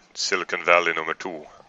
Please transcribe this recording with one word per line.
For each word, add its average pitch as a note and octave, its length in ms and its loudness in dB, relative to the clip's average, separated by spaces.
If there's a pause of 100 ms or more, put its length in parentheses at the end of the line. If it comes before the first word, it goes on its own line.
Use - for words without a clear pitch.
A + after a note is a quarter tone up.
(140)
Silicon F2+ 500 -2
Valley E2+ 280 4
nummer D#2+ 220 -4
to. D#2+ 320 -10 (220)